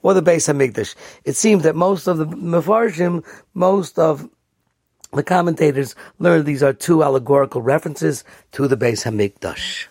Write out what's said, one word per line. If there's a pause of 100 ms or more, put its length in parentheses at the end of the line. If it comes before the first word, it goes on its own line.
or
the
Beis
Hamikdash? (300)
It
seems
that
most
of
the
Mefarshim, (280)
most
of (840)
the
commentators (240)
learn
these
are
two
allegorical
references (300)
to
the
Beis
Hamikdash.